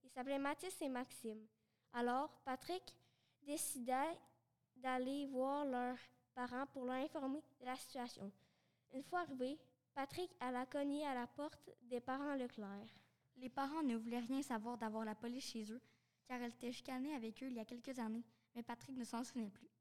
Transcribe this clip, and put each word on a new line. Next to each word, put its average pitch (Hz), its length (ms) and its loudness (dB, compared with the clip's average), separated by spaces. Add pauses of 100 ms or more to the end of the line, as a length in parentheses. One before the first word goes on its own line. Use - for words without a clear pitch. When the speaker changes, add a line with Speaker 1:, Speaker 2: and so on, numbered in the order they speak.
Speaker 1:
Ils 262 80 -20
s'appelaient 269 280 4
Mathis 294 420 2
et 311 80 4
Maxime. » 226 560 -2 (480)
Alors, 247 380 4 (140)
Patrick 320 500 -2 (480)
décida 277 640 2 (720)
d'aller 262 500 2
voir 277 400 4
leurs 247 320 2 (360)
parents 247 320 -2
pour 269 180 -6
leur 254 120 0
informer 277 460 0 (180)
de 254 40 -14
la 254 120 -2
situation. 233 540 -6 (640)
Une 269 120 -4
fois 359 160 2
arrivé, 277 380 0 (360)
Patrick 294 460 -2
alla 254 260 2
cogner 285 400 2
à 269 80 2
la 240 140 0
porte - 420 -6 (120)
des 240 180 -2
parents 277 340 2
Leclerc. 220 540 -4 (480)
Speaker 2:
Les 254 120 -6
parents 277 360 2
ne 247 100 6
voulaient 233 240 0
rien 254 240 2
savoir 240 340 0
d'avoir 220 280 0
la 214 100 0
police 240 300 -4
chez 214 260 -4
eux, 240 100 -6 (460)
car 247 160 -2
elle 240 80 -2
était 240 220 -4
chicanée 262 420 -2
avec 226 280 -4
eux 262 40 -4
il 254 80 -2
y 226 60 -2
a 214 40 -2
quelques 247 360 -6
années, 226 240 0 (280)
mais 233 120 -6
Patrick 240 320 -6
ne 247 80 0
s'en 233 180 0
souvenait 226 280 -2
plus. - 200 -18 (100)